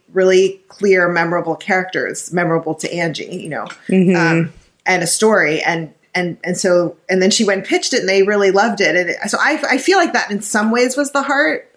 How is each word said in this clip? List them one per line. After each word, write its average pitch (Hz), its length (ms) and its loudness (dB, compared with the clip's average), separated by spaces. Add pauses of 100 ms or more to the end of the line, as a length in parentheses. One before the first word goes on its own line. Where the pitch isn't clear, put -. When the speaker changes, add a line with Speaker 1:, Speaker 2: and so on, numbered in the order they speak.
(140)
Speaker 1:
really 185 460 2 (100)
clear, 190 380 2
memorable 170 480 -2
characters, 160 800 -4
memorable 165 420 0
to - 160 -8
Angie, 170 340 -6
you - 240 -12
know, 123 180 -8 (200)
Speaker 2:
Mm-hmm. 185 280 4
Speaker 1:
um, 165 380 0 (340)
and 180 160 0
a 165 40 -4
story. 180 540 2
And, 165 320 -4 (220)
and, 175 280 -4
and 185 140 -4
so, 175 400 0 (100)
and 185 140 0
then 190 80 4
she 220 140 0
went 196 160 0
and 185 80 -10
pitched 349 260 -2
it, 247 60 -2
and 185 100 -4
they 196 140 4
really 202 260 2
loved 202 320 2
it. 180 140 2
And 180 160 0
it, - 60 -6 (120)
so - 100 -2
I, 294 300 0
I 262 80 0
feel 359 220 2
like 330 140 0
that 214 180 -2
in 202 100 -4
some 220 300 0
ways 247 260 0
was 277 140 -2
the 277 100 0
heart - 560 -2